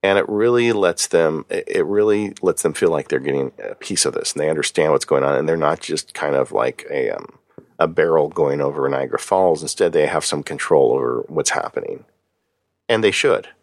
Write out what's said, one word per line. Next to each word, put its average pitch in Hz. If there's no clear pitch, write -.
And 98
it -
really 120
lets 98
them, 80
it, 92
it 87
really 104
lets 87
them 80
feel 85
like 73
they're 69
getting 67
a 50
piece -
of 73
this -
and 71
they 78
understand 78
what's 69
going 69
on 69
and 76
they're 82
not 78
just -
kind 73
of 67
like 60
a, 65
um, 50
a 82
barrel 80
going 71
over 71
Niagara 67
Falls. 90
Instead, 82
they 78
have 76
some 73
control 69
over 62
what's 78
happening. -
And 110
they 101
should. 95